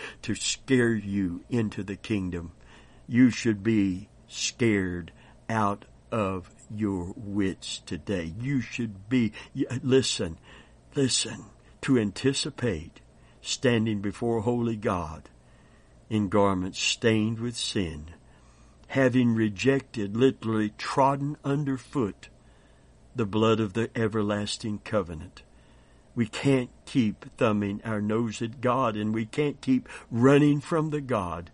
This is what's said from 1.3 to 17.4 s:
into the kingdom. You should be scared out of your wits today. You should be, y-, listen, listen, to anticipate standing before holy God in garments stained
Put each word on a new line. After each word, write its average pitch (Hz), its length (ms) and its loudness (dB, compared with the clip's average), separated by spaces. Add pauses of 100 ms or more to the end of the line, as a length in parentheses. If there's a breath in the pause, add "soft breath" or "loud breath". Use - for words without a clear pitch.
into 110 320 -2
the 95 140 -8
kingdom. 90 560 -4 (560 loud breath)
You 123 220 6
should 104 320 -2
be 101 480 0 (200)
scared 92 800 0 (360 loud breath)
out 107 360 0 (280)
of 95 380 -2 (200)
your 98 460 -2
wits 98 680 -4
today. 87 560 -6
You 135 200 -2
should 107 480 -8
be, 120 240 2 (220 loud breath)
y-, 135 100 -2 (180)
listen, 123 560 2 (560 loud breath)
listen, 139 520 -2 (360 soft breath)
to 131 160 4
anticipate 107 1040 -2 (420 soft breath)
standing 113 580 0
before 113 420 -2
holy 117 340 0
God 87 520 -4 (800 soft breath)
in 107 200 0
garments 98 500 2
stained 110 600 0